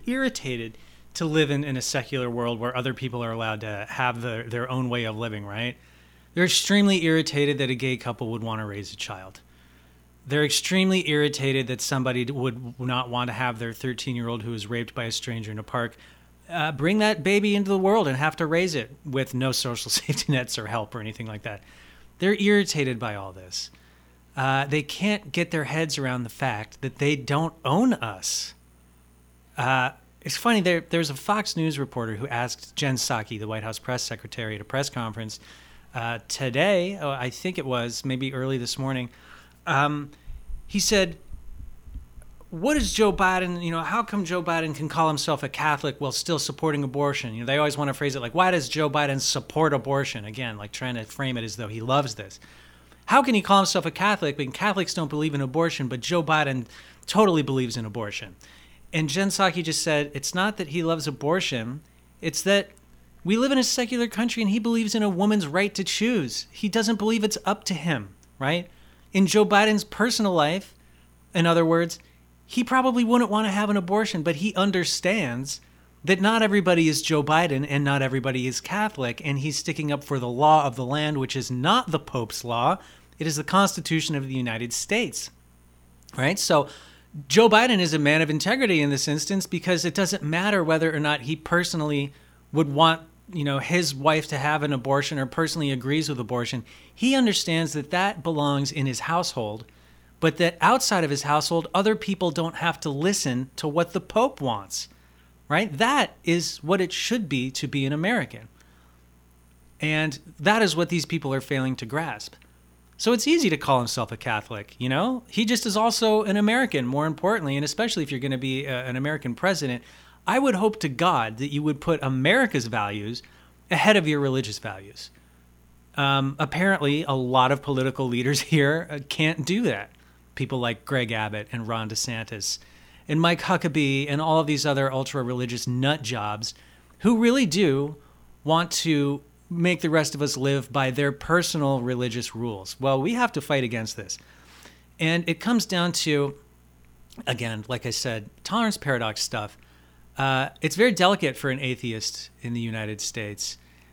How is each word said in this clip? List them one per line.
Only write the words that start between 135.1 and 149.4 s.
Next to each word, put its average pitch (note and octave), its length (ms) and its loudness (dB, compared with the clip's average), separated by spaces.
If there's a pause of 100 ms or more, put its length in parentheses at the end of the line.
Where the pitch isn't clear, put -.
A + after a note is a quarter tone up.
nut C3+ 360 0
jobs A2 520 -6 (460)
who A3+ 180 4
really A#3+ 280 4
do D3+ 500 2 (480)
want E3 280 2
to C#3+ 500 0 (280)
make E3+ 300 2
the D#3 100 0
rest D3+ 240 2
of C#3+ 80 -4
us C#3+ 140 -2
live C3+ 380 0
by C3 180 2
their C#3+ 220 0
personal D3 680 0
religious B2 540 -2
rules. A2 460 -6
Well, C3+ 200 2
we G3 120 0
have A#3+ 180 2
to D3 100 -4
fight C3+ 220 0
against A2+ 320 -4
this. - 220 -10 (800)
And E3+ 280 0
it E3 120 -2
comes A3+ 260 2
down F3 280 0
to, C#3+ 420 0 (920)
again, A2+ 440 -4
like B2 160 -6
I A#2+ 60 -4
said, A2 380 -6 (140)
tolerance A3 340 0
paradox A#2 440 -2
stuff. G#2 360 -6 (600)